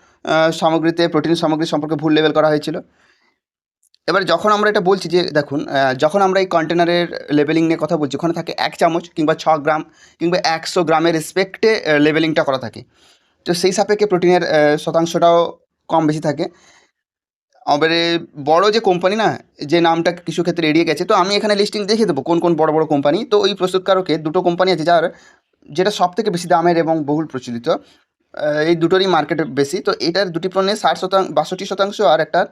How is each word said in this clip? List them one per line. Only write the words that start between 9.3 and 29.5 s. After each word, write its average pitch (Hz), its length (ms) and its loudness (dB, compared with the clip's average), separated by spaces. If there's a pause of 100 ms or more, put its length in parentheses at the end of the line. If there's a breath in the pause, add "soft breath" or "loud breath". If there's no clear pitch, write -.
ছ 160 140 -6
গ্রাম 156 360 0 (340 soft breath)
কিংবা 175 260 0
একশো 160 400 0
গ্রামের 160 300 2
রেসপেক্টে, 190 760 -2
আহ, 147 80 2
লেবেলিংটা 156 460 2
করা 131 140 -2
থাকে। 113 260 -12 (600 soft breath)
তো 170 100 -2
সেই 185 180 0
সাপেক্ষে 208 340 0
প্রোটিনের, 175 380 2
আহ, 151 320 2
শতাংশটাও 170 840 0 (300)
কম 165 180 0
বেশি 151 140 -2
থাকে। 156 280 -4 (1300 soft breath)
এবারে 165 440 0 (260)
বড় 170 260 4
যে 220 100 0
কোম্পানি 190 360 0
না, 185 220 0 (280)
যে 165 140 2
নামটা 165 320 2
কিছু 170 300 -6
ক্ষেত্রে 170 260 -2
এড়িয়ে 160 160 2
গেছে, 160 200 -2
তো 196 100 0
আমি 190 200 2
এখানে 208 200 0
লিস্টিং 202 320 -2
দেখিয়ে 220 200 0
দেবো 143 160 -2
কোন 170 180 0
কোন 170 160 2
বড় 156 160 2
বড় 156 140 0
কোম্পানি। 147 380 0
তো 208 160 2
ওই 202 140 0
প্রস্তুতকারকের 180 680 0
দুটো 160 200 -2
কোম্পানি 180 300 0
আছে 160 120 -2
যার, 170 320 2 (540 soft breath)
যেটা 185 200 0
সব 185 220 -2
থেকে 208 180 -4
বেশি 175 180 -4
দামের 170 300 2
এবং 160 260 0
বহুল 151 220 -2
প্রচলিত, 123 420 -8
আহ, - 1000 -6
এই 170 100 2
দুটোরই 180 300 2
মার্কেট 160 360 0
বেশি। 139 380 -2